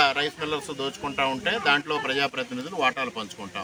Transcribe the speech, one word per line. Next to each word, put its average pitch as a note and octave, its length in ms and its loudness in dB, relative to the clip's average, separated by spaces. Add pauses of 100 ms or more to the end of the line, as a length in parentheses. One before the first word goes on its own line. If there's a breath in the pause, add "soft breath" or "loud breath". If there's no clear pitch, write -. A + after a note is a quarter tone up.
(180)
రైస్ - 220 -2
మిల్లర్స్ D3+ 300 -4 (100)
దోచుకుంటా C#3 440 -2 (100)
ఉంటే D3 180 0 (140)
దాంట్లో D3 280 4 (100)
ప్రజాప్రతినిధులు C3 800 -2
వాటాలు B2+ 340 2
పంచుకుంటా G2+ 480 -8